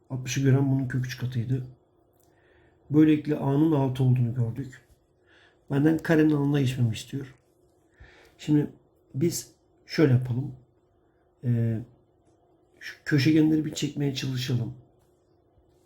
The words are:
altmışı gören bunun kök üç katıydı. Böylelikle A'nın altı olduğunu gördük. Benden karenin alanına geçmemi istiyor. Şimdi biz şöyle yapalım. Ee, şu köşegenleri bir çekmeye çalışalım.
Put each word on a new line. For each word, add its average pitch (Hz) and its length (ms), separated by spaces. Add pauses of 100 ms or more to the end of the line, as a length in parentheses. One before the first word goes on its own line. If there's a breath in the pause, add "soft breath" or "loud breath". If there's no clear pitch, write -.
(100)
altmışı 131 300
gören 135 300
bunun 135 180
kök 127 180
üç - 120
katıydı. 127 480 (1200 soft breath)
Böylelikle 151 460
A'nın 147 360
altı 135 320
olduğunu 123 300
gördük. 123 520 (840 soft breath)
Benden 151 280
karenin 156 320
alanına 143 300
geçmemi 123 340
istiyor. - 400 (1040 soft breath)
Şimdi 147 320 (440)
biz - 380 (340)
şöyle 143 260
yapalım. 123 420 (920)
Ee, 117 360 (1000)
şu - 240
köşegenleri 156 600
bir 151 100
çekmeye 143 400
çalışalım. 123 600 (1120)